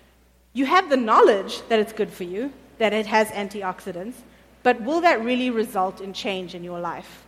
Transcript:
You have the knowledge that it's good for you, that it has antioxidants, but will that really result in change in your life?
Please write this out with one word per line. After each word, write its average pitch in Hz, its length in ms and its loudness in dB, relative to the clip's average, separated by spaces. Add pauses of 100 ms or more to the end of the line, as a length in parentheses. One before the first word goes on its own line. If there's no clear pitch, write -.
(540)
You 262 120 0
have 359 240 4
the 269 80 4
knowledge 220 720 4
that 226 100 4
it's 208 140 -2
good 185 180 -4
for 185 120 -12
you, 202 280 -6 (280)
that 208 140 2
it 220 120 -2
has 214 240 2
antioxidants, 196 840 -8 (480)
but 247 180 2
will 302 200 -2
that 302 220 4
really 247 260 -2
result 196 520 -2
in 190 120 -12
change 185 400 -8
in 175 100 -12
your 175 160 -10
life? 170 480 -10